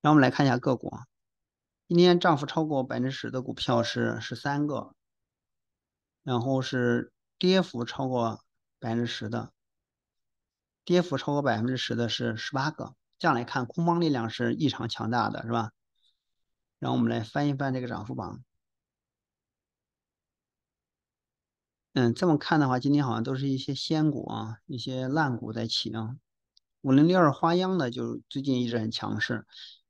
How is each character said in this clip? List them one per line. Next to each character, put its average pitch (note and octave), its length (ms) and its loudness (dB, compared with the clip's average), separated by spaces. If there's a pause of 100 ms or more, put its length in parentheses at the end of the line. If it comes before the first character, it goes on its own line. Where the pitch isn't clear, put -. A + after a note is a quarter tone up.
让 D3+ 100 4
我 D#3 40 8
们 D3 60 10
来 B2+ 100 6
看 C#3+ 140 2
一 C3+ 40 6
下 B2 80 2
个 B2+ 180 0
股 - 140 -10
啊， - 160 -14 (800)
今 F3 80 0
天 F3 240 8
涨 F3 160 4
幅 C#3+ 120 -2
超 D#3+ 180 -2
过 C#3+ 180 0
百 B2+ 120 -6
分 A#2+ 80 -2
之 C3 80 -2
十 - 180 -8
的 B2+ 140 -6
股 B2 100 -8
票 A#2 300 2
是 A#2 360 -2
十 A#2+ 160 -8
三 C#3+ 300 -2
个， C3+ 300 -8 (1300)
然 B2 180 0
后 C3 220 0
是 A#2+ 500 0 (260)
跌 F#3 220 4
幅 A#2+ 240 -4
超 C3+ 220 -6
过 A#2 360 -2 (360)
百 A#2 160 -4
分 - 20 0
之 A#2+ 80 0
十 A2 240 -8
的， A2+ 220 -6 (1300)
跌 F3 200 2
幅 D3 140 -4
超 D3 160 -2
过 C#3+ 100 0
百 A#2+ 140 2
分 A#2 100 -2
之 C3 100 -2
十 - 160 -6
的 A#2 160 -2
是 A2+ 260 -4
十 - 180 -10
八 C#3 180 -2
个。 - 240 -12 (240)
这 F3 80 0
样 C#3+ 80 4
来 A#2+ 80 -2
看， B2 240 -4
空 E3+ 180 -2
方 E3+ 160 2
力 D#3+ 80 2
量 A#2 200 -2
是 A#2 260 -2
异 C#3+ 140 0
常 A#2+ 200 -6
强 A2+ 220 -6
大 A2 180 2
的， A2 140 -6
是 A2+ 80 -6
吧？ A2+ 200 -2 (1080)
然 B2+ 120 -4
后 B2+ 60 0
我 B2 40 2
们 A#2 100 2
来 A#2 80 -2
翻 C#3+ 280 -2
一 C#3+ 60 0
翻 C3+ 200 -4
这 B2+ 80 -4
个 B2 60 -8
涨 G#2+ 180 -8
幅 B2+ 100 -10
榜。 A#2+ 280 -10 (3500)
嗯， A#2+ 220 4
这 F#3 120 0
么 D3+ 120 6
看 D#3+ 200 2
的 C#3+ 80 4
话， B2+ 120 2
今 C#3 120 0
天 D3 140 4
好 A#2 80 -2
像 A2+ 100 -2
都 C3+ 120 -4
是 C3+ 120 -4
一 C3+ 100 0
些 C3+ 180 -6
仙 D#3 340 0
股 C3+ 180 -4
啊， A2 380 -8
一 B2+ 140 -10
些 C3 280 -6
烂 C#3 300 0
股 A2+ 160 -8
在 A2+ 140 -4
起 - 260 -4
啊。 A2+ 240 -6 (640)
五 C3+ 100 0
零 C#3+ 160 8
六 F3+ 120 6
二 D3+ 120 8
花 E3+ 220 0
样 F#3 240 2
呢， B2+ 140 0
就 A#2 280 -6 (100)
最 C#3 120 -6
近 C3 200 0
一 A#2+ 60 0
直 A#2 120 0
很 A2 100 -2
强 G#2+ 320 -4
势， A2+ 240 -4 (440)